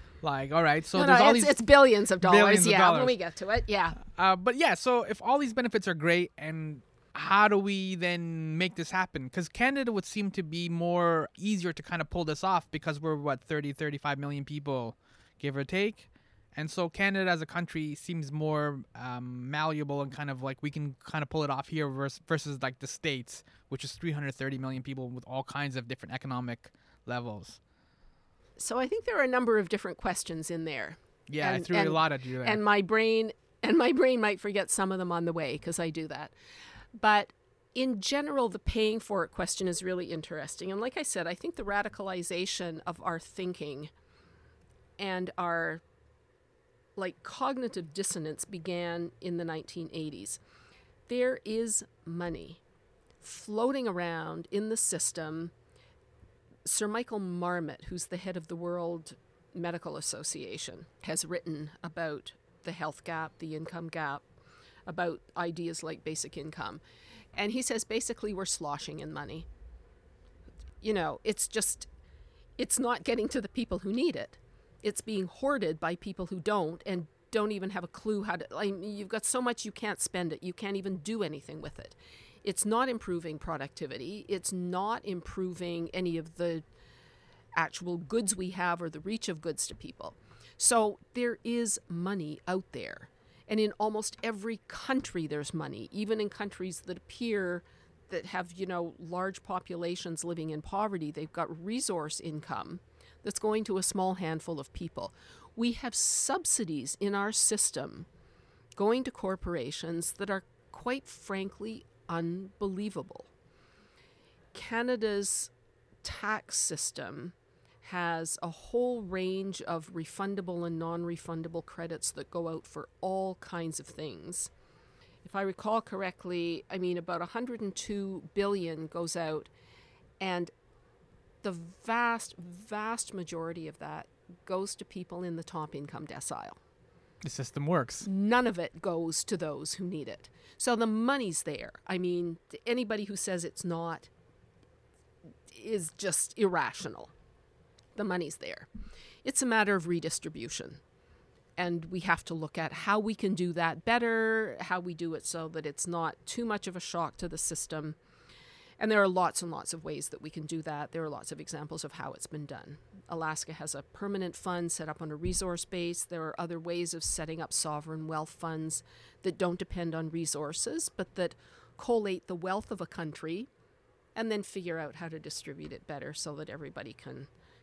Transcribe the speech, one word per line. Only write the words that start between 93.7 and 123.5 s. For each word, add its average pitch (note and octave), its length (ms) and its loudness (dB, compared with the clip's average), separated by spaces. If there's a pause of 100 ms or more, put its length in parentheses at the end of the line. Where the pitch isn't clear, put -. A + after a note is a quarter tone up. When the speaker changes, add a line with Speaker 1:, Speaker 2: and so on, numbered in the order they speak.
Speaker 2:
almost G#3+ 460 0
every A3 420 -4
country, A3 640 -2
there's D3 260 -4
money, C#3 380 -6
even G#3+ 280 0
in G#3 80 0
countries F#3 580 -8
that F3+ 100 -6
appear F#3+ 640 -4 (460)
that F#3 180 -8
have, F3 300 -6
you F#3+ 100 -6
know, F3 320 -4
large F3+ 440 -4
populations F3 800 -4
living E3 260 -4
in D3+ 120 -6
poverty. G3 480 -2
They've D#3 220 -8
got E3 320 -4
resource F#3+ 540 -2
income D3+ 640 -8 (420)
that's - 160 -4
going G#3+ 260 2
to F#3+ 140 0
a F#3 40 -2
small F#3 320 2
handful E3 440 -4
of - 140 -10
people. - 420 -8 (400)
We A#3 180 2
have A#3 220 -6
subsidies E3 1040 0
in G3+ 160 0
our G3+ 160 0
system - 760 2 (680)
going A#3 300 4
to C4 60 -4
corporations E3+ 1040 -4
that G3 160 -6
are, F#3+ 140 -2 (280)
quite C4 340 -6
frankly, G3 760 -8 (240)
unbelievable. F#3 1200 -4 (1300)
Canada's A3 1000 0 (520)
tax - 560 -4
system C#3+ 760 -4 (540)
has E3+ 560 -2
a E3+ 80 -4
whole A#3+ 520 0
range F#3 600 -2
of E3 300 -4
refundable F3+ 760 -4
and E3 120 -2
non-refundable E3 840 -4
credits E3 460 -6
that - 200 -10
go E3+ 180 -4
out - 180 -8
for - 220 -12 (120)
all F#3+ 400 -2
kinds E3 400 -6